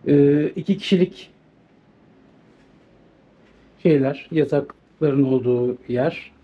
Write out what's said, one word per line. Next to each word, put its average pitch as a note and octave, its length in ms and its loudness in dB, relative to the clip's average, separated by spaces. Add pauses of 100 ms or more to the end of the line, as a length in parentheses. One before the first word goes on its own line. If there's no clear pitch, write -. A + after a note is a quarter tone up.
Ee, C#3+ 500 2
iki F#3 220 -4
kişilik - 540 -2 (2500)
şeyler, C#3+ 480 0
yatakların C#3+ 960 -2
olduğu B2 520 0 (120)
yer. B2+ 440 -6 (120)